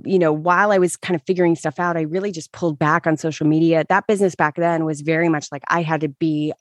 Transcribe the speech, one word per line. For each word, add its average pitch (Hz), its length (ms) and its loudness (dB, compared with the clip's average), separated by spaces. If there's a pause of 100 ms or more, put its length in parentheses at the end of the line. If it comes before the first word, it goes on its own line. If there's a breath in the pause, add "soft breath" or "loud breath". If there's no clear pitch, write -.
you 190 160 0
know, 160 120 2
while 175 400 2
I 202 60 4
was 180 180 2
kind - 200 -4
of 156 80 -4
figuring 175 320 2
stuff 156 240 -6
out, 175 180 -2
I 165 40 -2
really 185 300 -4
just 160 200 -12
pulled 160 260 -4
back 160 300 0
on 160 100 2
social 156 300 -2
media. 160 420 4
That 190 160 2
business 196 300 2
back 151 200 0
then 170 300 0
was 151 160 -4
very 160 280 0
much 151 220 -2
like 143 160 -12
I 170 140 2
had 160 200 -2
to 156 80 -2
be 151 520 -2